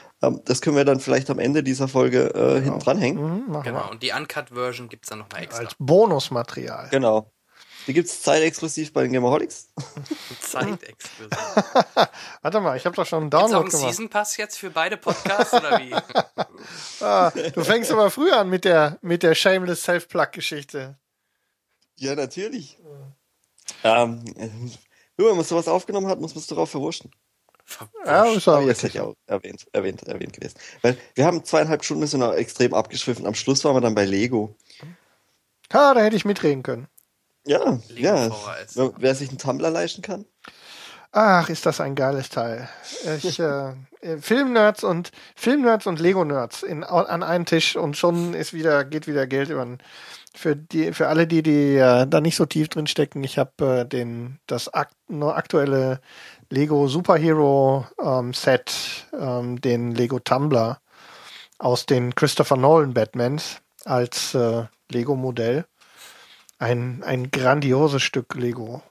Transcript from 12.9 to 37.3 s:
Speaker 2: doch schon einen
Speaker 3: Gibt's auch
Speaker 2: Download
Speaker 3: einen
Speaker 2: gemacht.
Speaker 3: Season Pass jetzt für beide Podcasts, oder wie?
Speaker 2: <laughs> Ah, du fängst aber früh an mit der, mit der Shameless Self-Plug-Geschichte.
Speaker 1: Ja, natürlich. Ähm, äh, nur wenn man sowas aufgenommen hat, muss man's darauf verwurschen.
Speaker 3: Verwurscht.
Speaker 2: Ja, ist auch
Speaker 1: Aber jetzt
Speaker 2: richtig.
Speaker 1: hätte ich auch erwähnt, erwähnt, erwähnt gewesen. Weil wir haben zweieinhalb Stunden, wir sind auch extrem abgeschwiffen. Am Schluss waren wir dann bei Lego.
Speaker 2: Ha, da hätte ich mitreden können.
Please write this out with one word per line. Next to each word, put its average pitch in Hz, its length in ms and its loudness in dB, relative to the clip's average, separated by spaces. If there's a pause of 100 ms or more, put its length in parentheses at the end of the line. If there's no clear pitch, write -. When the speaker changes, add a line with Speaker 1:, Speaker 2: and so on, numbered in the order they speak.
Speaker 2:
doch 180 120 -2
schon 160 160 -2
einen 151 80 -6
Speaker 3:
Gibt's 156 140 6
auch 220 40 4
Speaker 2:
Download 196 160 4
Speaker 3:
einen 160 60 -8
Speaker 2:
gemacht. 139 240 -2
Speaker 3:
Season 214 160 -8
Pass 208 260 -4
jetzt 208 220 -8
für 190 100 -12
beide 165 300 -2
Podcasts, 208 560 0
oder 180 240 2
wie? 127 220 -8
Speaker 2:
<laughs> - 40 -6 (960)
Ah, 196 300 4
du 160 340 -4
fängst 226 280 2
aber 214 180 4
früh 320 220 0
an 202 180 4
mit 180 140 0
der, 160 380 4
mit 170 200 -2
der 160 140 6
Shameless 185 480 2
Self-Plug-Geschichte. 147 1120 -4 (1000)
Speaker 1:
Ja, 135 200 -6
natürlich. 170 600 -8 (1080)
Ähm, 117 400 2 (120)
äh, 110 120 -12 (680)
nur 214 140 4
wenn 196 60 2
man 165 80 0
sowas 170 240 -2
aufgenommen 190 400 -2
hat, 185 120 -4
muss 160 140 -10
man's 156 140 -14
darauf 165 220 -4
verwurschen. 156 400 -8 (540)
Speaker 3:
Verwurscht. 339 420 -18
Speaker 2:
Ja, 175 260 6
ist 196 160 0
auch 160 60 8
Speaker 1:
Aber 143 80 6
jetzt 127 200 2
Speaker 2:
richtig. 110 120 -4
Speaker 1:
hätte - 40 -8
ich - 20 -4
auch 104 140 -8 (180)
erwähnt, 98 400 -8
erwähnt, 95 360 -4
erwähnt - 240 -10
gewesen. - 260 -16 (240)
Weil 127 140 2 (180)
wir 131 100 2
haben 165 200 2
zweieinhalb 156 400 0
Stunden, 156 180 -4
wir 147 60 -2
sind 135 140 -2
auch 110 120 2
extrem - 400 0
abgeschwiffen. 113 520 -4
Am 110 80 -4
Schluss - 300 0
waren 139 120 2
wir 127 40 2
dann 113 140 2
bei 104 100 2
Lego. 107 520 -2 (1160)
Speaker 2:
Ha, 277 220 6
da 233 60 6
hätte 214 160 4
ich 180 80 -2
mitreden 156 380 0
können. 127 260 -8 (580)